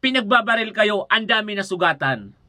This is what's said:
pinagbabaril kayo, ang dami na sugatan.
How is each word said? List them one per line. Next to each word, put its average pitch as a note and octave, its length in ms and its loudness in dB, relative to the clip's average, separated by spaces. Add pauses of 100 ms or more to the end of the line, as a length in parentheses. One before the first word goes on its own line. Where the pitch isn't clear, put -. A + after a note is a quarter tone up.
pinagbabaril A#3 720 0
kayo, G#3 320 2
ang A3 160 2
dami G#3+ 320 0
na G3 80 -4
sugatan. D3 720 -2 (120)